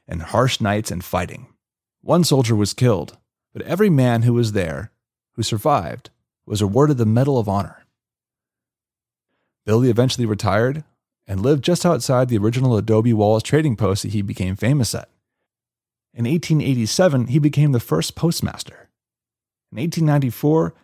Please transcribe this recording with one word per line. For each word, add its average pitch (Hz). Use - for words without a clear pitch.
and 85
harsh 120
nights 107
and 85
fighting. 87
One 165
soldier 123
was 104
killed, 107
but -
every 196
man 123
who 120
was 117
there, 87
who 113
survived, 110
was 104
awarded 127
the 117
Medal 127
of 104
Honor. 98
Billy 117
eventually 120
retired 110
and 95
lived 135
just 175
outside 127
the 117
original 117
Adobe 110
Walls 107
trading 147
post 98
that 101
he 104
became 98
famous 123
at. -
In 117
eighteen 156
eighty-seven, 131
he 127
became 147
the -
first -
postmaster. -
In 110
eighteen 160
ninety-four, 147